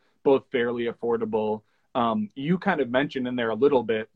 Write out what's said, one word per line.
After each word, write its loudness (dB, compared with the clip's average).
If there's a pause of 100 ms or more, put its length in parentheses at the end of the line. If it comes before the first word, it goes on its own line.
(240)
both 4
fairly -2
affordable. -2 (320)
Um, 0
you -2
kind 0
of -2
mentioned 0
in -4
there 0
a 0
little 4
bit -2